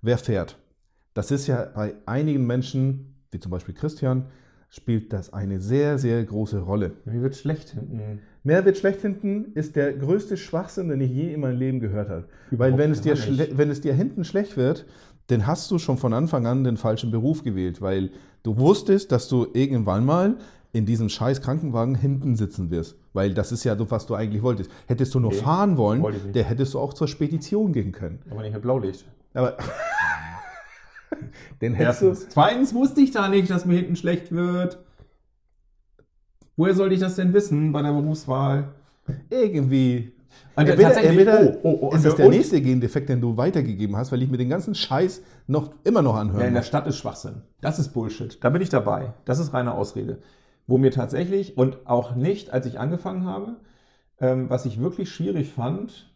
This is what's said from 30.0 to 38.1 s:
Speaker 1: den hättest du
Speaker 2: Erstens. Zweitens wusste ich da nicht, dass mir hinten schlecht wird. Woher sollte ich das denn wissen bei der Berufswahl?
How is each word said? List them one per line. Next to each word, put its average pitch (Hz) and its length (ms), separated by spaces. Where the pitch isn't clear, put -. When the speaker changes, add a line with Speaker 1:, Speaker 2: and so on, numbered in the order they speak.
Speaker 1:
den 117 140
hättest - 280
du 196 60
Speaker 2:
Erstens. 185 220
Zweitens 233 440
wusste 269 260
ich 269 100
da 196 180
nicht, 190 220
dass 175 160
mir 175 100
hinten 180 200
schlecht 175 360
wird. 180 460
Woher 185 180
sollte 190 200
ich 180 60
das 185 160
denn 180 160
wissen 156 400
bei 147 100
der 147 100
Berufswahl? 143 840